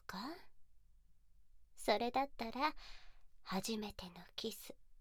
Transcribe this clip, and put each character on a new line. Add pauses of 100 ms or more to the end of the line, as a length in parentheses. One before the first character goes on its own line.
か？ (1600)
そ
れ
だ
っ
た
ら、 (680)
初
め
て
の (100)
キ
ス、 (260)